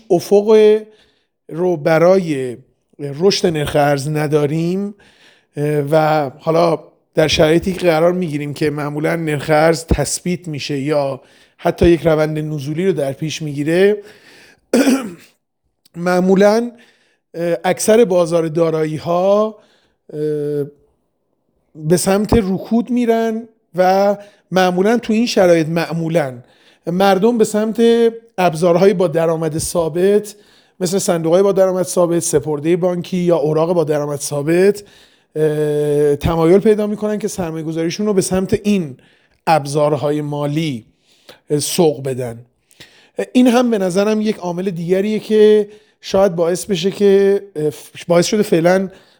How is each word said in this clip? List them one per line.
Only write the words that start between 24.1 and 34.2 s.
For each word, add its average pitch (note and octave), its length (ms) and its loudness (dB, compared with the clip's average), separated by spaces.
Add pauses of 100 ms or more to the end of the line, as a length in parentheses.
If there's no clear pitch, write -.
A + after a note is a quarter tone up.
معمولاً F#3 480 2
تو A3+ 140 -4
این A3 140 0
شرایط E3+ 420 2
معمولاً D#3+ 720 -4 (480)
مردم G3 520 2
به G#3+ 60 2
سمت G#3+ 380 -2 (560)
ابزارهای F3 560 2
با F3+ 140 0
درآمد D#3+ 500 -2
ثابت F3+ 800 -2 (440)
مثل F#3 180 -2
صندوق‌های F3 440 0
با G3 100 2
درآمد F#3 300 0
ثابت، F3 360 0
سپرده D3+ 580 -2
بانکی F3+ 400 -4
یا F3 200 2
اوراق D#3 360 0
با F3 120 2
درآمد D3 360 -4